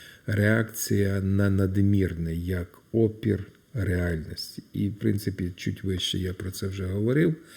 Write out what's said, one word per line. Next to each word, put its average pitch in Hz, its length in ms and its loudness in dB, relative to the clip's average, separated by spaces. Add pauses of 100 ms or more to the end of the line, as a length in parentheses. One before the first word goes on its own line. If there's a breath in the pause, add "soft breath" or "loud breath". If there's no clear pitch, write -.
(260 loud breath)
реакція 104 960 2
на 98 280 4
надмірне, 95 840 2
як 87 440 -6 (120)
опір 107 520 2 (300)
реальності. 90 880 -2 (100)
І, 101 160 -2
в 107 60 -6
принципі, 98 600 -2
чуть - 280 -6
вище 92 340 -2
я 92 160 -4
про 92 180 -8
це - 160 -6
вже 95 180 -6
говорив. 127 500 2 (220 loud breath)